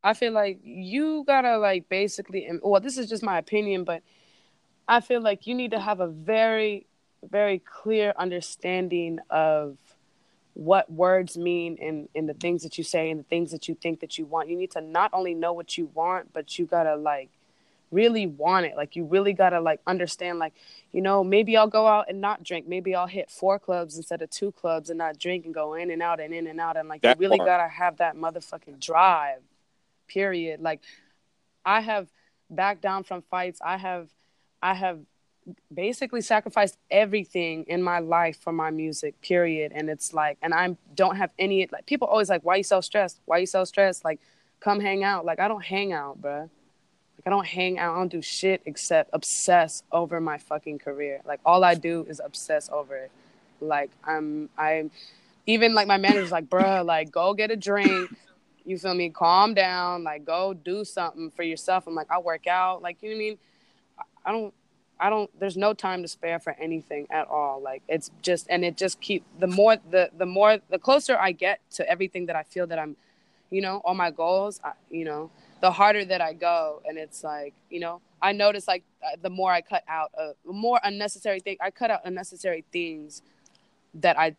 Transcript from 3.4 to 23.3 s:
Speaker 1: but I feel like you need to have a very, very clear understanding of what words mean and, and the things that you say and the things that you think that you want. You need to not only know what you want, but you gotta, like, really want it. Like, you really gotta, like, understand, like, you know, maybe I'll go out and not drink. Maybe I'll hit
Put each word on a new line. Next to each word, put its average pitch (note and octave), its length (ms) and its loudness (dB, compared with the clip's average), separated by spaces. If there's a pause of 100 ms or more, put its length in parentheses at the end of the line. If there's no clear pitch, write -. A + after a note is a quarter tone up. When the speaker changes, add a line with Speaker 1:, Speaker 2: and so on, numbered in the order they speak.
Speaker 1:
but E3 180 -4 (840)
I A#3 140 4
feel A#3+ 200 -2
like G#3 240 0
you A#3+ 80 -4
need B3 180 -4
to A3 80 -2
have G3+ 200 -4
a F3+ 80 -2
very, G#3+ 800 0 (360)
very G3+ 360 0
clear G#3+ 580 -2
understanding F3 1040 -4 (100)
of D3+ 480 2 (760)
what E3 380 2
words F3+ 460 2
mean E3+ 440 -4
and, D3+ 320 -8
and D#3 140 -4
the D3+ 60 -6
things F3 300 -4
that D#3+ 140 -12
you E3+ 60 -6
say D#3+ 260 -2
and D#3 120 -6
the - 20 -18
things E3+ 280 -2
that E3 180 -10
you E3 40 -4
think E3 280 -6
that - 160 -12
you D#3+ 80 -6
want. D#3 240 -4
You F3 80 -4
need F3+ 140 -6
to D#3+ 100 -6
not D#3+ 320 0
only F#3 200 -2
know E3 200 -2
what E3+ 240 -8
you E3+ 160 -2
want, F3 400 -2
but - 260 -10
you E3+ 60 0
gotta, D#3+ 320 2
like, D3 320 -4 (600)
really A3 380 4
want E3 380 4
it. D3 100 -6
Like, D3 220 -6
you E3+ 80 -4
really G3 260 4
gotta, F3+ 300 4
like, D#3+ 260 2
understand, F3 520 -4
like, D#3+ 140 -4 (380)
you F#3 100 -2
know, G3 220 4
maybe G#3 320 4
I'll G#3+ 120 8
go A3 200 6
out G#3+ 220 4
and G3 100 -8
not G3+ 240 -4
drink. E3+ 240 -8
Maybe F#3 280 -4
I'll F3+ 120 0
hit F3+ 240 -8